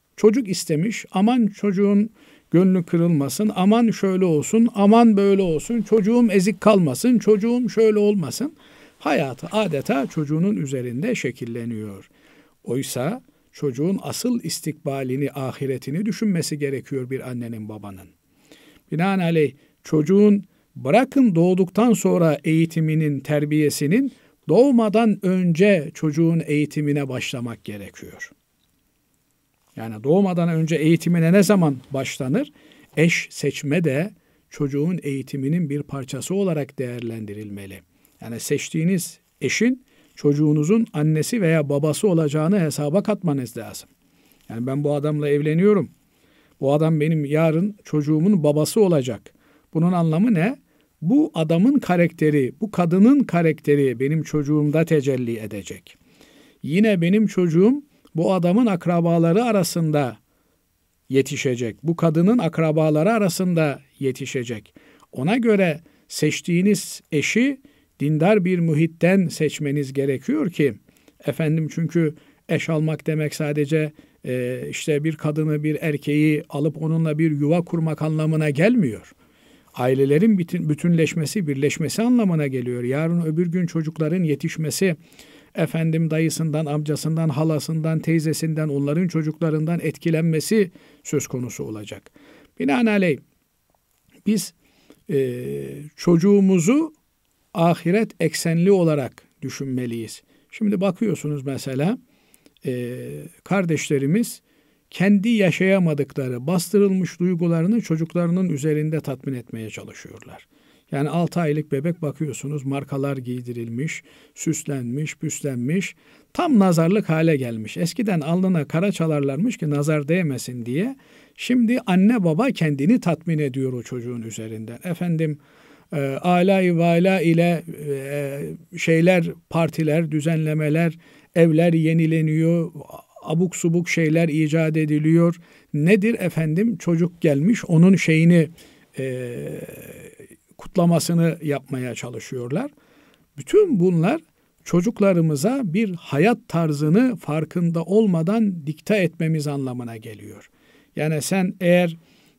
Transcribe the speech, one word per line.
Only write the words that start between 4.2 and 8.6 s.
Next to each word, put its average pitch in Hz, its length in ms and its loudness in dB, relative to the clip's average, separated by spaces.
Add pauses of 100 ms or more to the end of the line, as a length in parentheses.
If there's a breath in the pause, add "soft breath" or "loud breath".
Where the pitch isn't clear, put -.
olsun, 185 500 2
aman 220 420 6
böyle 196 260 4
olsun, 185 400 -2
çocuğum 220 480 4
ezik 196 300 2
kalmasın, 202 580 2
çocuğum 226 500 2
şöyle 220 300 2
olmasın. 208 580 -2 (420 soft breath)